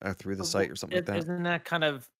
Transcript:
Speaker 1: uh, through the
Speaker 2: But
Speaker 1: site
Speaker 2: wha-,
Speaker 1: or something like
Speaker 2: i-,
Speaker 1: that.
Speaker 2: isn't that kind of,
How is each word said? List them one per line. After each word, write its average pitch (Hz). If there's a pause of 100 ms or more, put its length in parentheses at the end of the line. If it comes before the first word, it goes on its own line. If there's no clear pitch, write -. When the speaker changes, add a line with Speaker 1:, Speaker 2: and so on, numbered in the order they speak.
Speaker 1:
uh, 98
through 98
the 95
Speaker 2:
But -
Speaker 1:
site 98
Speaker 2:
wha-, -
Speaker 1:
or -
something 131
like 180
Speaker 2:
i-, -
Speaker 1:
that. 170
Speaker 2:
isn't 175
that 175
kind 165
of, 143 (100)